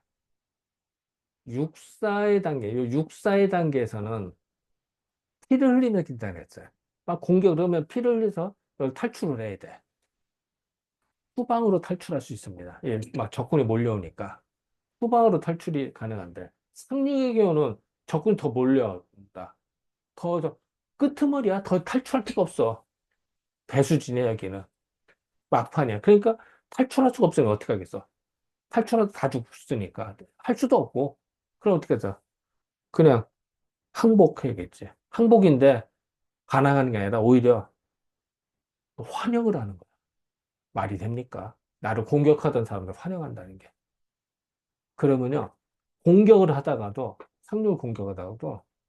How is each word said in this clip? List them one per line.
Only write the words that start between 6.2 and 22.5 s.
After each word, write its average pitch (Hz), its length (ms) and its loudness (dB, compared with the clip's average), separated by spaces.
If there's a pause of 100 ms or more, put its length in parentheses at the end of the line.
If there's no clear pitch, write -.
막 170 160 -6
공격을 180 440 2
하면 170 220 0
피를 240 300 0
흘려서 202 380 -4 (220)
이걸 135 180 -4
탈출을 151 500 -6
해야 101 140 -10
돼. - 260 -20 (1500)
후방으로 233 440 0
탈출할 180 400 -6
수 131 120 -12
있습니다. 90 520 -16
예, 113 160 -4 (160)
막 113 160 -6
적군이 135 320 0
몰려오니까 110 760 -4 (600)
후방으로 226 400 2
탈출이 156 520 -6
가능한데 90 580 -12 (240)
상륙의 269 600 -4
경우는 156 420 2 (300)
적군이 202 300 0
더 147 140 -4
몰려온다. 110 1040 -2 (580)
더, 175 260 -4
더 156 180 -6 (380)
끄트머리야. 277 680 0
더 185 200 0
탈출할 - 420 -4
필요가 - 180 -2
없어. - 420 -4 (840)